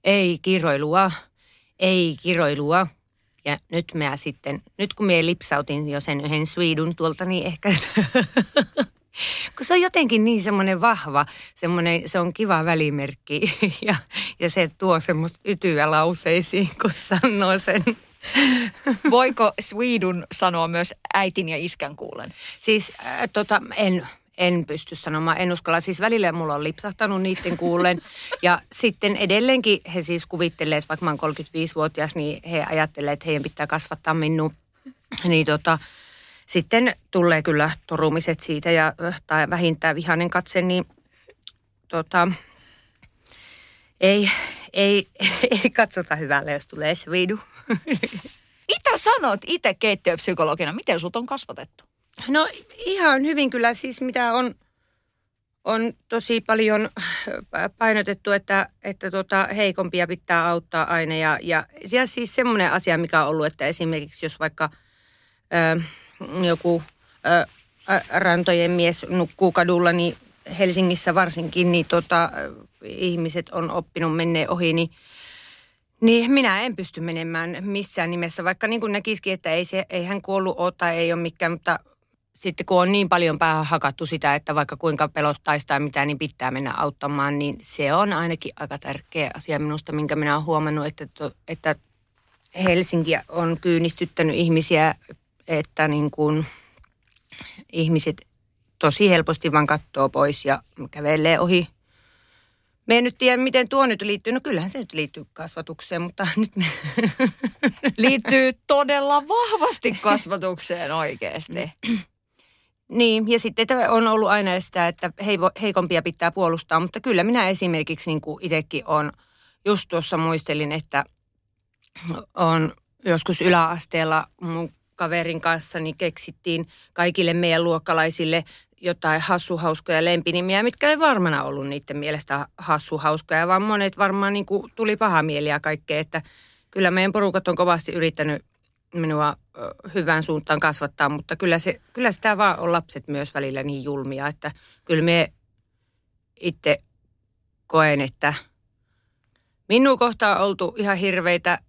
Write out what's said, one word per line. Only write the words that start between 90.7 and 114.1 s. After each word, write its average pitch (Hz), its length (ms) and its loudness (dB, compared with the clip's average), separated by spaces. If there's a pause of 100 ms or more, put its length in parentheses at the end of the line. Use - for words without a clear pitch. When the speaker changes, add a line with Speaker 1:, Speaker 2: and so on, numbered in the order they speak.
Speaker 1:
että 151 280 -10
to-, - 180 -8 (160)
että 160 260 -2 (880)
Helsinki 170 480 2 (160)
on 165 320 -2
kyynistyttänyt 165 760 0
ihmisiä, 160 580 2 (540)
että 156 400 -2
niin 147 220 0
kuin 151 360 0 (1300)
ihmiset 160 540 0 (520)
tosi 175 320 4
helposti 160 420 2
vaan 151 140 4
kattoo 139 420 0
pois 143 360 0
ja 139 180 0 (280)
kävelee 156 500 2
ohi. 175 280 2 (1160)
Me 233 120 6
en 240 60 4
nyt 247 140 0
tiedä, 254 240 4
miten 254 260 2
tuo 269 180 4
nyt 220 160 -2
liittyy. 208 300 -4
No 262 100 -2
kyllähän 190 280 -2
se 269 80 -10
nyt 226 140 -12
liittyy 147 400 -6
kasvatukseen, 165 720 -10
mutta 175 300 -6
<laughs> - 40 -4
nyt 208 200 -2
me 185 80 0 (1300)
Speaker 2:
Liittyy 262 560 4 (140)
todella 285 600 2
vahvasti 415 760 0
kasvatukseen 180 880 -2
oikeasti. 160 600 -6 (360)
Speaker 1:
<clears throat> 220 120 0 (880)
Niin, 220 400 2
ja 233 100 4
sitten 226 240 -2
että 240 300 2
on 226 160 4
ollut 220 200 2